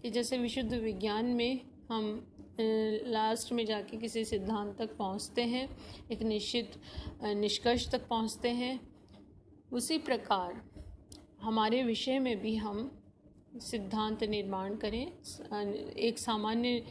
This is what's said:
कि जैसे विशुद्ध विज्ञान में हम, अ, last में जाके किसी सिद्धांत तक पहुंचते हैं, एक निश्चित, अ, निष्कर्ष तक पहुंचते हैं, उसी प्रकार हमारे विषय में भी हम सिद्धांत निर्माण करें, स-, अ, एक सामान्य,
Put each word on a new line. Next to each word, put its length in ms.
कि 80
जैसे 280
विशुद्ध 360
विज्ञान 520
में 360
हम, 480
अ, 40
last 440
में 140
जाके 320
किसी 280
सिद्धांत 520
तक 200
पहुंचते 440
हैं, 360
एक 100
निश्चित, 500
अ, 120
निष्कर्ष 580
तक 160
पहुंचते 420
हैं, 380
उसी 240
प्रकार 720
हमारे 420
विषय 360
में 200
भी 160
हम 480
सिद्धांत 680
निर्माण 520
करें, 480
स-, 180
अ, 100
एक 220
सामान्य, 720